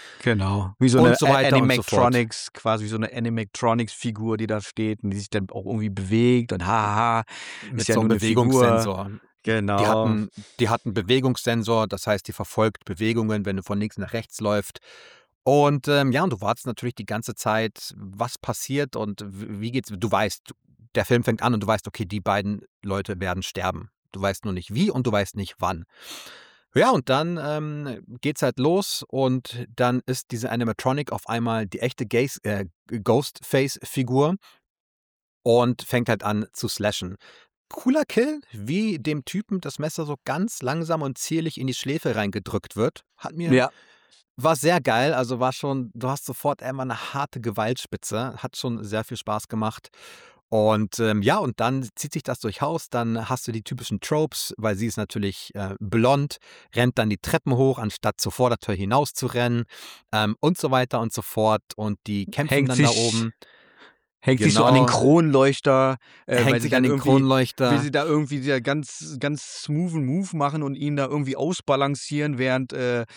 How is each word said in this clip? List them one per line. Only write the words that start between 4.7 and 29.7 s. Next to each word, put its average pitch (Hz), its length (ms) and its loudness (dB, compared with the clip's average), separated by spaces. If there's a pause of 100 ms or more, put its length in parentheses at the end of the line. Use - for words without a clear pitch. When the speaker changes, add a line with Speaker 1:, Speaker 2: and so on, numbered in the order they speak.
Speaker 1:
und 104 60 -2
die 95 80 -2
sich 101 120 -10
dann 98 200 -2
auch 101 160 -10
irgendwie 107 240 -2
bewegt 113 640 2
und 90 120 -2
ha, 95 60 0
ha, 104 240 2
ha, 113 280 2 (480)
Speaker 2:
Mit 117 100 -4
Speaker 1:
ist 110 80 -4
ja 113 60 4
Speaker 2:
so 113 40 4
einem 110 80 2
Speaker 1:
nur 110 40 4
eine 107 80 2
Figur. 120 420 4
Speaker 2:
Bewegungssensor. 110 480 2 (340)
Speaker 1:
Genau. 104 340 2
Speaker 2:
Die 104 100 4
hatten, 110 420 2 (320)
die 110 80 2
hatten 117 240 -2
Bewegungssensor, 117 960 0
das - 200 -6
heißt, 104 220 0
die - 20 -8
verfolgt 110 540 -2
Bewegungen, 107 600 0
wenn 98 120 -2
du 95 60 -6
von 101 140 -4
links 104 200 -4
nach 98 160 -8
rechts - 260 -8
läufst. 104 400 -2 (640)
Und, 143 460 4
ähm, 139 240 4
ja, 143 100 2
und 185 80 2
du 104 80 -4
wartest 104 260 -4
natürlich 123 300 -6
die 104 100 -12
ganze 110 300 -8
Zeit, 110 640 -2
was 101 400 -8
passiert 135 580 -4
und 107 260 -6
w-, 101 380 -10
wie 113 120 -6
geht's, 123 220 -4
du 98 180 -4
weißt, 101 420 0 (420)
der 104 100 0
Film 120 180 4
fängt 117 180 0
an 123 120 2
und 107 100 0
du 101 40 -4
weißt, 107 200 0
okay, 104 180 -8
die 98 160 -6
beiden 101 400 -2 (220)
Leute 98 360 -4
werden 92 240 -4
sterben. 90 460 -4 (240)
Du 98 80 -10
weißt 98 240 -2
nur 101 80 -4
nicht 90 200 -8
wie 175 180 2
und 127 160 0
du 113 40 0
weißt 104 240 0
nicht 98 240 -8
wann. 90 260 -4 (920)
Ja, 214 160 6
und 147 180 2
dann, 165 320 0
ähm, 147 640 -6 (180)
geht's 143 200 -2
halt 127 160 0
los 170 500 0
und 127 680 -2